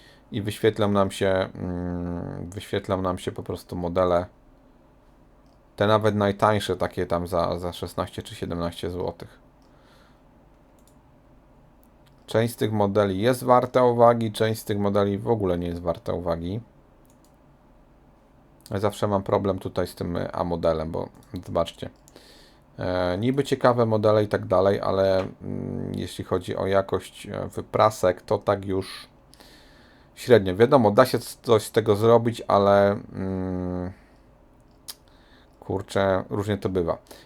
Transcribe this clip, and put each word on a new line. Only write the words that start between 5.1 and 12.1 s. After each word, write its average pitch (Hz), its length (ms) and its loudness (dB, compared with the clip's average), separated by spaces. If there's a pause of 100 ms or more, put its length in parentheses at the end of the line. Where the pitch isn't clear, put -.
Te 104 100 2
nawet 107 280 4
najtańsze, 101 600 0
takie 87 300 -4
tam 87 200 -2
za, 90 320 -2
za 87 140 -6
szesnaście 92 500 -8
czy - 120 -16
siedemnaście 87 560 -6
złotych. - 560 -10 (2750)